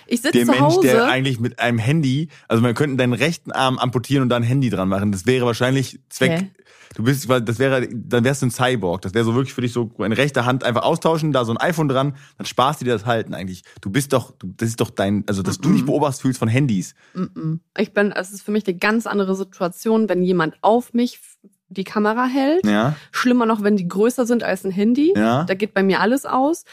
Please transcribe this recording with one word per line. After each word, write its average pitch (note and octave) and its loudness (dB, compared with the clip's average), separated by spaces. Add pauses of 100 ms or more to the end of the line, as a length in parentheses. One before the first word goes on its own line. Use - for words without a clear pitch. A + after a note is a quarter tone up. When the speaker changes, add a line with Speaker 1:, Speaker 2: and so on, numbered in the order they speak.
Speaker 1:
ich A#3+ 0
sitze D4+ 0
Speaker 2:
Der - 4
Speaker 1:
zu B3+ 4
Speaker 2:
Mensch, - 4
Speaker 1:
Hause. F3+ 4
Speaker 2:
der B2+ 4
eigentlich C3 0
mit A#2+ -4
einem A#2+ 0
Handy, C#3+ 0 (220)
also A#2 2
man A#2+ 2
könnte C3+ 0
deinen B2 2
rechten C3+ -2
Arm C3 0
amputieren B2+ 0
und B2+ 2
da A#2+ 2
ein A#2 0
Handy B2+ 0
dran F#2+ 0
machen. G2 0
Das F2+ -6
wäre B2+ 2
wahrscheinlich B2+ 0
Zweck. - 0
Speaker 1:
Hä? F#3 -4 (420)
Speaker 2:
Du A2+ -6
bist, C3+ 0
weil B2+ 4
das A2+ -4
wäre, C3 0
dann A#2+ -2
wärst C#3 0
du C3 0
ein A#2 0
Cyborg. G#2 -2
Das F#2 -8
wäre A#2 2
so A2+ 0
wirklich C3 -2
für B2 -6
dich B2 -2
so A#2+ -4 (100)
eine G#2+ 0
rechte C3 0
Hand B2+ 0
einfach A#2 0
austauschen, D#3+ 0
da B2+ 2
so A#2 -2
ein A2+ -2
iPhone E3 0
dran, C3+ 0 (200)
dann - -12
sparst C#3 0
du B2 -4
dir B2 0
das G#2 -2
Halten A2+ -2
eigentlich. F2+ -10 (160)
Du G2+ -10
bist C#3 -2
doch, B2+ -4
du, F#2 -14
das A2+ -2
ist A2+ -6
doch A2+ 0
dein, G2+ -2
also G2 -2
dass F#2 -4
du D3 0
Speaker 1:
Mhm. F#3+ 4
Speaker 2:
dich - 0
beobachtet C#3+ 0
fühlst B2+ -2
von A2+ 0
Handys. A#2 0 (200)
Speaker 1:
Mhm. E3 -6 (160)
Ich G#3+ -4
bin, G#3 0
es F#3 -6
ist G3+ -16
für G#3 -8
mich G#3 -2
eine F3+ -2
ganz G#3+ 0
andere G3 0
Situation, G3 -2
wenn F3+ 0
jemand F3+ 0
auf A3+ 2
mich A#3+ 0
f-, - -20 (360)
die F#3+ -6
Kamera A3 0
hält. C#4 0
Speaker 2:
Ja. D3+ 0 (160)
Speaker 1:
Schlimmer B3 2
noch, A3 0
wenn G#3 2
die F3+ -4
größer A3+ 0
sind A#3 0
als F#3+ -4
ein F#3+ -2
Handy. B3 2
Speaker 2:
Ja. G#3 2
Speaker 1:
Da F#3+ -2
geht G3+ -4
bei G3 2
mir F3+ 2
alles A#3+ 0
aus. C#4+ -2